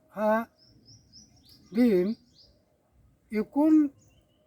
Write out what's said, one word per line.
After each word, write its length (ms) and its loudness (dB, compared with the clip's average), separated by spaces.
हा 320 -4
दिन 380 2
एकूण 540 0